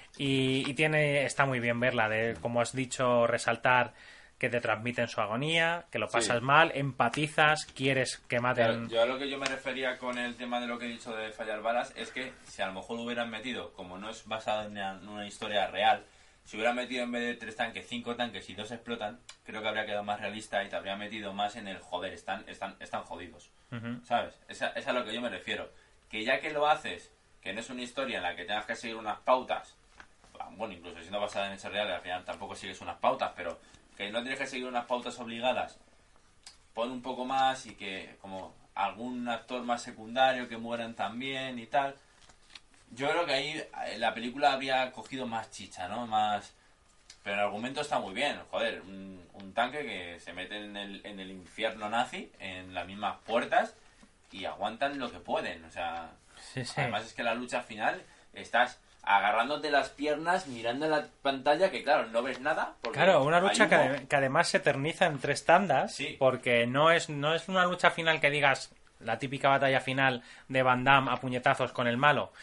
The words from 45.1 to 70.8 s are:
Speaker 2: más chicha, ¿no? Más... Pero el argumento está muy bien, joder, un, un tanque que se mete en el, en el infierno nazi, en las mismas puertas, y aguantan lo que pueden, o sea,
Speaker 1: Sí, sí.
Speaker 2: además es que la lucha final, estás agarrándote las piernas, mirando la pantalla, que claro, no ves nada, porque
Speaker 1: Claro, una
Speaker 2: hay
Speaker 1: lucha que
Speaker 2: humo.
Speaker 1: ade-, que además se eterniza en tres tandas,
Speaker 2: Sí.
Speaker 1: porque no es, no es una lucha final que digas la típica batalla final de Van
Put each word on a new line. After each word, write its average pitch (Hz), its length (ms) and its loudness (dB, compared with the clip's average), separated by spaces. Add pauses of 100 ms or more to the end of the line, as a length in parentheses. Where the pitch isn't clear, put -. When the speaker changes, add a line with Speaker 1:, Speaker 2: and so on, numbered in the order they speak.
Speaker 2:
más 113 240 -6
chicha, 92 380 -12
¿no? 117 180 -6
Más... 107 480 2 (680)
Pero 101 120 -2
el 104 60 2
argumento 113 380 -2
está 147 180 0
muy 98 160 -6
bien, 123 240 -2 (120)
joder, - 320 -2
un, 95 380 -14 (140)
un 98 180 -16
tanque 127 320 0
que 90 360 -10
se 87 120 -16
mete 92 260 -10
en 104 180 -12
el, 98 280 -10
en 101 140 -12
el 95 120 -10
infierno 107 580 -6
nazi, 123 500 -4
en 92 360 -12
las 87 120 -6
mismas 98 300 -6 (100)
puertas, 143 480 2 (560)
y 98 140 -12
aguantan 113 540 -4
lo 123 120 -6
que 98 80 -14
pueden, 90 460 -6
o - 60 -18
sea, - 400 -6 (420)
Speaker 1:
Sí, 127 120 -6
sí. - 120 -10
Speaker 2:
además 117 300 -2
es - 80 -16
que - 100 -8
la 117 100 0
lucha 123 280 -4
final, 120 400 -4 (320)
estás 117 440 0 (240)
agarrándote 117 680 4
las 139 200 4
piernas, 156 580 0
mirando 120 400 -2
la 151 180 2 (160)
pantalla, 147 480 4
que 117 140 -4
claro, 135 240 4
no 113 140 0
ves 127 180 -4
nada, 160 420 0
porque - 160 -4
Speaker 1:
Claro, 165 240 8
una 151 160 6
Speaker 2:
hay 175 60 4
Speaker 1:
lucha - 240 6
que 190 80 6
Speaker 2:
humo. 151 80 8
Speaker 1:
ade-, 131 240 -2
que 147 80 2
además 139 320 4
se - 100 2
eterniza 151 480 2
en 151 140 0
tres 139 240 -2
tandas, 170 500 6
Speaker 2:
Sí. 147 240 -6
Speaker 1:
porque 123 480 6
no 139 240 6
es, 165 180 4
no 151 260 0
es 165 140 -4
una 185 180 4
lucha 180 260 6
final 160 280 2
que 143 100 6
digas 143 420 4 (260)
la 113 200 -2
típica 139 300 0
batalla 135 320 6
final 131 420 2 (260)
de 131 160 4
Van 127 180 4